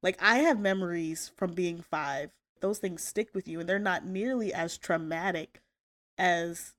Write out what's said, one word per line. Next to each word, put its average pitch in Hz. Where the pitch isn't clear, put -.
Like, 185
I 214
have 285
memories 170
from 185
being 170
five. 147
Those 202
things 185
stick -
with 190
you, 165
and 170
they're 196
not 190
nearly 208
as 165
traumatic 165
as 170